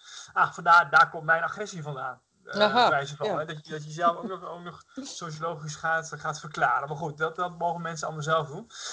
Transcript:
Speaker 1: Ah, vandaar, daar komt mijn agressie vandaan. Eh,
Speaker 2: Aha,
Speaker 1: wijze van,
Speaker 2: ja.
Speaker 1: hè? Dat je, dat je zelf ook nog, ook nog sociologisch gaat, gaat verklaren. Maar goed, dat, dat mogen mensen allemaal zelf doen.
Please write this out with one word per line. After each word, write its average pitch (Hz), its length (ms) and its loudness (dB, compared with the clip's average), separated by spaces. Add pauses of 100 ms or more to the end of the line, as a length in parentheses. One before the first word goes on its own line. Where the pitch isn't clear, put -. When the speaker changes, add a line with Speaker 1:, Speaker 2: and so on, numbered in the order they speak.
(320)
Speaker 1:
Ah, 175 200 2
vandaar, 170 380 6
daar 165 200 8
komt 160 140 -8
mijn 165 180 4
agressie 190 400 -6
vandaan. 131 380 -8 (240)
Eh, - 160 -2
Speaker 2:
Aha, 214 300 6
Speaker 1:
wijze 143 260 0
van, - 100 -4
Speaker 2:
ja. 190 120 -2
Speaker 1:
hè? 151 60 -4
Dat 160 220 -10
je, - 60 -12
dat 156 120 -8
je 151 60 -12
zelf 170 260 2
ook 202 120 -8
nog, 180 160 -8
ook 170 180 -12
nog - 200 -14 (120)
sociologisch 156 800 -8
gaat, 160 400 -2
gaat 151 240 -6
verklaren. 143 480 0
Maar 151 80 -6
goed, 151 220 -6
dat, 160 180 -2
dat 175 220 -4
mogen 170 240 -2
mensen 165 240 -6
allemaal 156 180 -6
zelf 160 240 2
doen. 220 220 -12 (220)